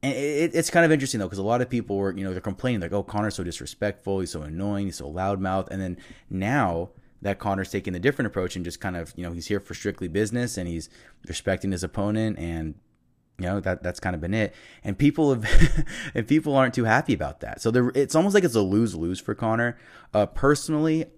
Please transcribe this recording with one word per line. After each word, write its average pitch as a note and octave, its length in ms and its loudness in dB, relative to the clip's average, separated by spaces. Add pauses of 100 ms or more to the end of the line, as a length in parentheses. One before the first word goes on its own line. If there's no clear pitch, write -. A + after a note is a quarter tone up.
and C3+ 120 -2
it, A#2 40 -4
it, D3+ 360 0
it's E3 160 2
kind E3+ 140 6
of D#3 80 6
interesting, C3 280 0
though, F#2 80 -2
'cause F#2+ 100 -6
a G2 40 -2
lot A#2 200 2
of B2 80 -4
people A2 260 -2
were, G2 160 0
you F#2+ 120 -6
know, F#2+ 80 -4
they're F2+ 80 -6
complaining, G#2+ 400 -4
like, E2+ 120 -6
"Oh, G2+ 100 -2
Conor's G#2 320 -2
so F#2+ 100 -6
disrespectful, G2 760 -4
he's F2+ 100 -4
so D2+ 120 -8
annoying, G2 440 -4
he's F2+ 100 -8
so C#2 140 -10
loudmouth." F#2+ 600 -2
And F#2+ 100 -6
then F2+ 160 -6 (320)
now F#2+ 640 -2 (320)
that G2 160 -2
Conor's G2 320 -4
taking F#2+ 240 -4
a F2+ 40 -6
different B2+ 280 0
approach F#2 300 -4
and F2+ 80 -6
just E2+ 140 -10
kind F2+ 180 -6
of, E2+ 200 -10
you F2 60 -10
know, E2+ 100 -8
he's E2+ 140 -10
here G2+ 120 0
for - 160 -10
strictly G2 320 -6
business G#2+ 520 -2
and F2+ 100 -6
he's E2 220 -8 (360)
respecting F#2+ 460 -2
his F2+ 100 -2
opponent G#2 560 -2
and, D#2+ 360 -6 (640)
you F2+ 80 -4
know, G2 120 -2
that, F#2 240 -4
that's F2+ 160 -6
kind F#2 160 -4
of D#2+ 60 -6
been F2 140 -4
it. A2 200 0 (300)
And G2+ 140 -4
people C#3+ 360 4
have, - 520 8 (120)
<laughs> - 160 -12
and - 140 -4
people D3+ 260 2
aren't C3 200 4
too B2 100 0
happy A#2+ 300 2
about - 260 -6
that. - 220 -10
So A2+ 80 2
there, B2 240 4
it's C#3 200 0
almost F#3+ 200 4
like G3+ 100 6
it's C3 100 2
a A2 60 4
lose-lose F#2 580 0
for - 160 -6
Conor. A#2 440 -2 (340)
Uh, G#2 140 4
personally, D#3 800 0 (100)